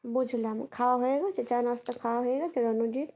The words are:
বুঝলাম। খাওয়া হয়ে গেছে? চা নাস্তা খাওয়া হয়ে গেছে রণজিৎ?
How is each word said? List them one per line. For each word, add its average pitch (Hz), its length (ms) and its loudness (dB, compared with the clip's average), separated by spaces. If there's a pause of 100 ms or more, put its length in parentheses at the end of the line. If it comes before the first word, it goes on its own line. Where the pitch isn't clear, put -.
বুঝলাম। 233 600 0
খাওয়া 247 320 2
হয়ে 262 220 2
গেছে? 381 240 -2
চা 240 180 0
নাস্তা 240 320 -2
খাওয়া 233 280 -2
হয়ে 247 180 0
গেছে 320 220 -2
রণজিৎ? 226 540 0